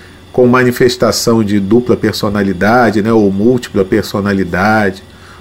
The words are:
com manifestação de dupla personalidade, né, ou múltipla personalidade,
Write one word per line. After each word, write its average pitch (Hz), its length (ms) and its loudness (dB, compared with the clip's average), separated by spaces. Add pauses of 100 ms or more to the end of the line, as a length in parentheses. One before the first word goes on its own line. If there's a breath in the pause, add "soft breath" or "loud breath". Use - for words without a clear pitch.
(320 loud breath)
com 127 140 2
manifestação 120 960 0
de 104 160 0
dupla 110 380 0
personalidade, 104 1040 0
né, 113 100 0
ou 104 200 2
múltipla 107 520 0
personalidade, 98 1160 -2 (380 loud breath)